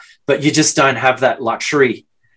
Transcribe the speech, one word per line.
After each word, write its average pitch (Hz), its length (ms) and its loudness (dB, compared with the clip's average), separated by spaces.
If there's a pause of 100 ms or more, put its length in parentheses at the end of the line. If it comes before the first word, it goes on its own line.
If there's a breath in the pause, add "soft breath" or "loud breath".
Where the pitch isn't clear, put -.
(260 loud breath)
But 139 160 0
you 147 80 2
just - 260 0
don't 135 200 2
have 127 240 0
that 127 220 0
luxury, 117 600 -2 (320)